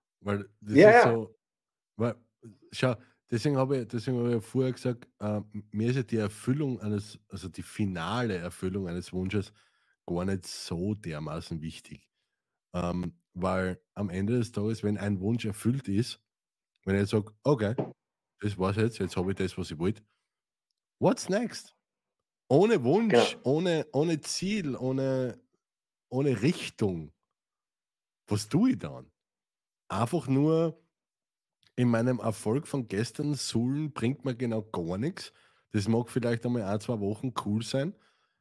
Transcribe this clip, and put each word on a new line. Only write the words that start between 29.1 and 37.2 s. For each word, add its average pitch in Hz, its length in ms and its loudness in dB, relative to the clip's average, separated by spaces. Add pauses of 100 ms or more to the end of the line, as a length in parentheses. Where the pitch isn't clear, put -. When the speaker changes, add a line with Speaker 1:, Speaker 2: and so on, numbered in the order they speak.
Speaker 1:
Einfach 120 380 -2
nur 156 540 2 (920)
in 123 140 4
meinem 117 300 2
Erfolg 113 480 -2
von 127 200 -4
gestern 139 480 -4
suhlen 131 580 -2
bringt 131 320 -2
mir 131 100 -2
genau 113 280 -4
gar 98 340 -6
nix. 190 360 -6 (380)
Das 104 160 0
mag 113 220 0
vielleicht 120 360 -2
einmal 120 180 -2
ein, 101 180 -2
zwei 117 180 -4
Wochen 107 340 -2 (120)